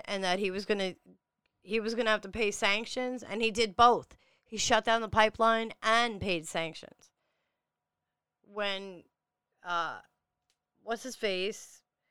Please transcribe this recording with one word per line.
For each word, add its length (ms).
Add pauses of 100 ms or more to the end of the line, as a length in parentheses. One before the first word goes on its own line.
and 180
that 160
he 100
was 140
gonna, 300 (680)
he 160
was 160
gonna 160
have 120
to 60
pay 220
sanctions, 720
and 200
he 100
did 240
both. 400 (360)
He 60
shut 260
down 160
the 80
pipeline 640 (100)
and 380
paid 260
sanctions. 640 (1300)
When, 600 (600)
uh, 360 (840)
what's 220
his 120
face? 640 (300)